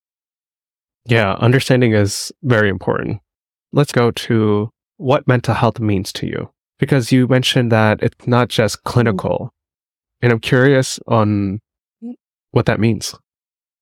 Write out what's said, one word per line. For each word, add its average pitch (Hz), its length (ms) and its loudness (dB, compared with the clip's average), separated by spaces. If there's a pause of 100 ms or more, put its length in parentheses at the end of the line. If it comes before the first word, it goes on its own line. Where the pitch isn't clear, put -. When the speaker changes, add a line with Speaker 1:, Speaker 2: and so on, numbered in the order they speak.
(1080)
Speaker 1:
Yeah, 110 280 2
understanding 123 600 2
is 101 360 0 (120)
very 110 260 2
important. 98 520 -4 (520)
Let's 143 200 0
go 120 180 2
to 107 580 0 (300)
what 135 280 0
mental 123 280 0
health 117 260 -2
means 104 340 -2
to - 120 -10
you, - 240 -8 (280)
because 139 320 0
you 127 160 4
mentioned 127 460 0
that 110 300 2
it's - 240 -4
not 120 240 0
just 107 300 -2
Speaker 2:
Mm-hmm. - 100 -10
Speaker 1:
clinical. 95 640 -2 (640)
And 120 100 2
I'm 117 100 0
curious 131 640 2
on 104 540 0 (440)
Speaker 2:
Mm. 240 120 -14 (340)
Speaker 1:
what 120 160 0
that 107 120 0
means. 110 360 -2 (680)